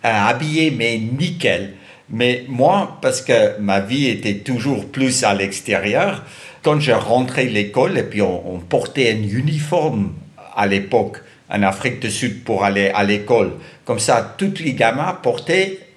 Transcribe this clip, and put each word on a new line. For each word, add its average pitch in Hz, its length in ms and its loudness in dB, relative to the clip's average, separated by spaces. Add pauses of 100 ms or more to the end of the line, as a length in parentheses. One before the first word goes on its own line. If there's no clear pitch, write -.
euh, 110 240 4
habillés, 151 440 2
mais 117 260 0
nickel. 110 760 -2 (360)
Mais 123 400 0
moi, 156 520 2
parce 131 200 0
que 113 380 2
ma 101 200 2
vie 127 280 -2
était 101 320 -2
toujours 123 520 -4
plus 131 320 0
à 104 100 4
l'extérieur, 104 880 -2 (400)
quand 151 160 4
je 143 120 2
rentrais 123 560 2
à - 20 -2
l'école, 123 480 0
et 104 60 0
puis 104 180 -4
on, 90 340 -2
on 87 40 -8
portait 123 520 0
un 107 120 -2
uniforme 143 920 -2 (420)
à 101 120 0
l'époque 98 500 0 (320)
en 104 140 0
Afrique 101 360 0
du - 120 -4
Sud 113 320 -6
pour 101 200 0
aller 98 260 2
à 104 140 2
l'école. 104 500 2 (320)
Comme 113 140 -2
ça, - 380 0
tous 196 220 -2
les 151 140 -4
gamins 131 500 0
portaient 185 560 0 (180)